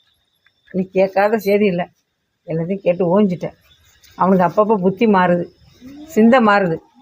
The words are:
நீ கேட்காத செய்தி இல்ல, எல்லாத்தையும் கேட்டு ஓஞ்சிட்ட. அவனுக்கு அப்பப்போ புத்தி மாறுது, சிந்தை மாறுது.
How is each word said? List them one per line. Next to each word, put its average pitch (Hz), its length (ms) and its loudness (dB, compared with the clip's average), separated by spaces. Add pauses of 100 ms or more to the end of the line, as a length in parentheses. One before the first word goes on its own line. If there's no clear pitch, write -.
(760)
நீ 190 80 -4 (140)
கேட்காத 196 420 0
செய்தி 202 280 0
இல்ல, 175 160 -2 (680)
எல்லாத்தையும் 170 380 -6
கேட்டு 180 260 -2
ஓஞ்சிட்ட. 190 360 -2 (720)
அவனுக்கு 180 280 2
அப்பப்போ 208 340 0
புத்தி 190 260 -2
மாறுது, 180 380 2 (640)
சிந்தை 233 340 4
மாறுது. 202 360 2 (260)